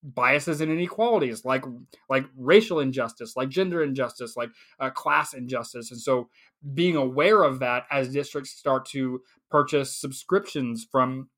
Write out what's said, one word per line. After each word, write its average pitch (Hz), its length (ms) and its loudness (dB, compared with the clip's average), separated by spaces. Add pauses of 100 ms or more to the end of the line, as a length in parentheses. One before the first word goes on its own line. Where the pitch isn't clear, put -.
biases 143 580 2
and 156 100 0
inequalities, 175 720 0
like, 131 180 0 (460)
like 135 160 2 (100)
racial 165 440 4
injustice, 123 560 -4
like 135 140 -2
gender 170 340 0
injustice, 127 520 -4
like, 120 140 -6 (300)
uh, 135 100 -2
class 147 440 0
injustice. 123 580 -8
And 120 80 -14
so 123 300 0 (440)
being 170 220 2
aware 151 480 4
of 131 160 2
that 123 320 0
as 135 180 0
districts 139 420 -6
start 131 360 -2
to 127 340 -4 (300)
purchase 143 440 2
subscriptions 135 960 -4
from 131 460 0